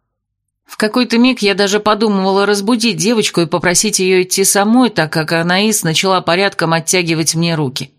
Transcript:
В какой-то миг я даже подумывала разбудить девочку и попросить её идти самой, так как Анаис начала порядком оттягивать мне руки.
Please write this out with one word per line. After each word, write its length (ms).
В 100
какой-то 400
миг 240
я 140
даже 260
подумывала 640
разбудить 540
девочку 420
и 60
попросить 520
её 220
идти 240
самой, 460
так 200
как 220
Анаис 520
начала 360
порядком 540
оттягивать 600
мне 200
руки. 440